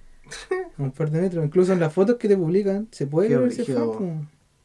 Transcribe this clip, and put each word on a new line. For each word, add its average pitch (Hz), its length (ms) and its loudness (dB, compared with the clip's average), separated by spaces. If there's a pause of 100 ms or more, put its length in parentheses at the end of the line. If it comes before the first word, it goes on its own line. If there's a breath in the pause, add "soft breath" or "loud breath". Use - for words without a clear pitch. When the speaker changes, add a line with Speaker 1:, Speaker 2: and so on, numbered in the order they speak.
(240)
Speaker 1:
<laughs> - 540 -8
Speaker 2:
Un 139 140 -4
par 151 200 -4
de 160 100 0
metros. 175 240 -2
Incluso 180 280 2
en 180 60 2
las 156 140 0
fotos 226 240 2
que 220 100 -2
te 202 100 4
publican, 196 540 0
se 147 140 -6
puede 160 220 2
Speaker 1:
Qué 240 100 2
Speaker 2:
ver 254 120 2
el 240 60 -4
Speaker 1:
brígido. 233 380 -2
Speaker 2:
Cefam, 220 40 -8
po. 160 300 -6 (380)